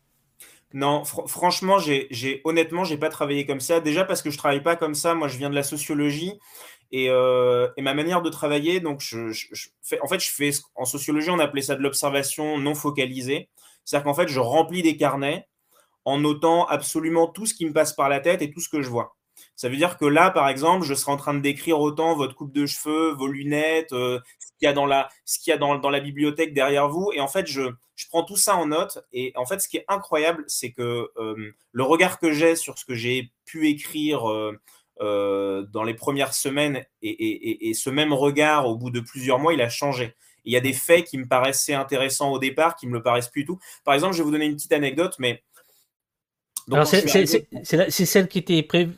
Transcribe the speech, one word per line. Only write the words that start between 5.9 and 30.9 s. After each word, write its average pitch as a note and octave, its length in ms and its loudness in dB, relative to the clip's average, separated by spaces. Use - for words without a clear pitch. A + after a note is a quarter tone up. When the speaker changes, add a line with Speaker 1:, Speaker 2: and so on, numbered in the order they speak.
Speaker 1:
et, C3 160 0
euh, B2+ 640 4
et C3+ 60 -8
ma C3+ 120 0
manière E3 280 0
de D#3+ 80 -2
travailler, D3+ 500 0
donc D3 220 -6
je, A2+ 300 -8
je, - 200 -10
je - 160 -14
fais, - 200 -6
en D3 60 -6
fait, F#3 140 -2
je - 100 -4
fais D3 220 0
ce, C#3+ 80 -4
en B2+ 100 -4
sociologie, D3+ 440 -2
on F3 100 0
appelait C#3 220 0
ça C3+ 140 -2
de C3 60 -6
l'observation C#3+ 760 -2
non C#3+ 160 0
focalisée. C#3 760 -4
C'est-à-dire C#3+ 220 -2
qu'en C#3+ 80 0
fait, E3 160 0
je C3 100 -2
remplis D#3+ 420 2
des D#3+ 140 2
carnets C#3+ 540 -2
en C#3 140 0
notant D#3 480 4
absolument D#3+ 600 0
tout G3 180 -10
ce A3 80 -2
qui E3 120 -6
me D3+ 80 -4
passe D3+ 180 2
par C#3 160 0
la C#3 140 2
tête F3 200 2
et D3 80 -4
tout E3+ 120 -12
ce - 80 -8
que D3+ 120 -2
je C3 80 -4
vois. A#2 280 -4
Ça B2+ 100 -6
veut B2+ 80 -2
dire F3 220 0
que D3+ 80 0
là, D#3+ 260 6
par D3+ 160 4
exemple, D#3+ 380 2
je C#3 80 -2
serais C#3 180 -2
en C#3+ 60 0
train C#3+ 160 -4
de C#3+ 80 -2
décrire C#3+ 380 0
autant D#3 360 2
votre C#3 200 -4
coupe C#3+ 180 -14
de C#3+ 120 0
cheveux, D#3 480 0
vos C#3 140 -4
lunettes, D3 640 -2
euh, B2 280 -2
ce - 80 -20
qu'il - 80 0
y D3 40 6
a C#3+ 40 2
dans C#3+ 120 2
la, C#3 240 2
ce - 140 -6
qu'il - 120 0
y - 20 6
a D3+ 40 4
dans, C#3+ 200 2
dans C#3 120 0
la C#3+ 100 0
bibliothèque D3 540 -2
derrière C#3+ 340 2
vous. F3+ 260 -2
Et C#3+ 60 -4
en C#3 80 -2
fait, F#3+ 180 -2
je, C#3 160 -6
je - 120 -14
prends E3+ 160 0
tout G3 140 -6
ça G3+ 180 4
en E3 120 0
note. E3 440 -2
Et B2+ 240 -6
en B2 100 -4
fait, F#3+ 140 -4
ce - 80 -4
qui - 80 -10
est D#3 140 -6
incroyable, E3 580 0
c'est - 240 -6
que, A#2+ 460 -4